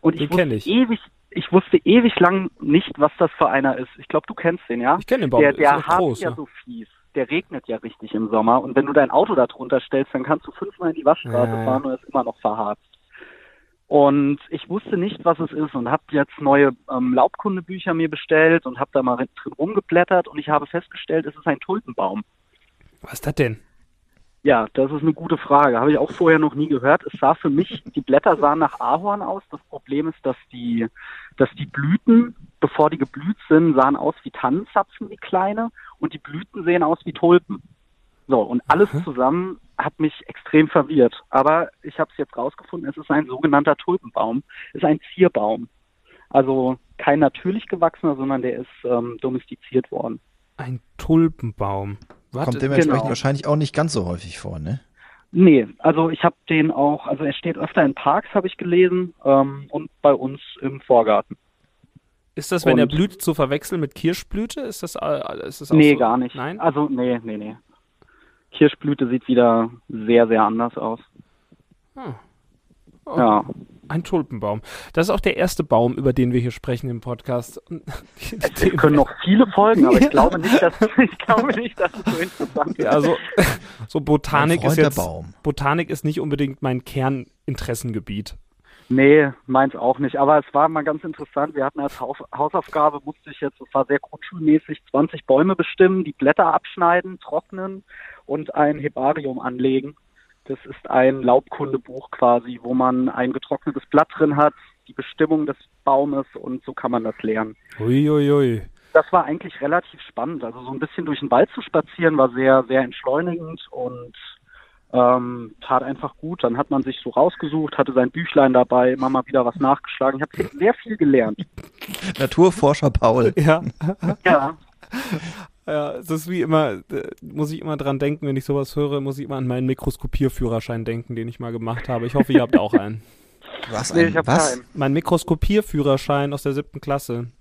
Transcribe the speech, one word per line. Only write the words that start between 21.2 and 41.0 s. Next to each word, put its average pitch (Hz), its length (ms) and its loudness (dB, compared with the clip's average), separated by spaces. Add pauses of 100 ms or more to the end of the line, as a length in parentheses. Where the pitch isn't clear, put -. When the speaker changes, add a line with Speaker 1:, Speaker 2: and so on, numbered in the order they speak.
Speaker 1:
es 147 80 -14
ist - 120 -12
ein 143 120 -2
Tulpenbaum. 120 640 -6 (800)
Speaker 2:
Was - 120 -18
ist - 140 -10
das 139 80 -6
denn? 117 240 -2 (840)
Speaker 1:
Ja, 117 320 4
das 135 180 0
ist 147 100 -4
eine 160 120 2
gute 165 240 -4
Frage. 139 420 4
Habe 139 120 2
ich 147 60 4
auch 147 140 0
vorher 160 280 4
noch 156 160 0
nie 147 120 -2
gehört. 139 380 2
Es - 140 -12
sah 139 160 4
für - 140 -4
mich, 160 340 -2 (120)
die 147 60 -4
Blätter 156 360 2
sahen 147 220 2
nach 151 200 -2
Ahorn 175 440 -2
aus. 190 260 -8
Das 151 200 -16
Problem 143 380 -6
ist, 160 160 -8
dass 131 120 -2 (160)
die, 120 360 -4 (500)
dass 131 200 4
die 143 80 -10
Blüten, 226 680 2 (240)
bevor 151 320 2
die - 80 -10
geblüht 147 380 -6 (120)
sind, 160 260 4
sahen 131 200 4
aus - 180 -4 (100)
wie - 80 -12
Tannenzapfen, 196 800 -4
wie 214 80 -16
kleine. 208 540 -4 (260)
Und - 160 -6
die 151 60 -14
Blüten 170 440 -14
sehen 175 200 2
aus 160 220 0
wie 175 80 -10
Tulpen. 170 480 0 (680)
So, 127 140 2
und 120 260 -2
alles 202 260 2
Speaker 2:
Aha. 151 100 -2
Speaker 1:
zusammen 160 560 -2 (180)
hat - 220 -6
mich 156 140 0 (140)
extrem - 400 0
verwirrt. 143 480 2 (140)